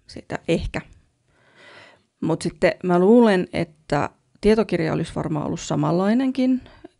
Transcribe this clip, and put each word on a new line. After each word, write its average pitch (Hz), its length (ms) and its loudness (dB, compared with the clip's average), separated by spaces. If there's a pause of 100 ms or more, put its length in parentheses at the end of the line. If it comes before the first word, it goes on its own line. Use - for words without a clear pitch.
sitä - 320 -12 (100)
ehkä. - 320 -4 (1400)
Mut 165 200 -2
sitten 175 300 0 (100)
mä 175 160 2
luulen, 202 540 6
että - 580 -4 (300)
tietokirja 202 520 0
olisi - 220 -4
varmaan 156 320 -4
ollut 165 140 -6
samanlainenkin 233 1000 0 (400)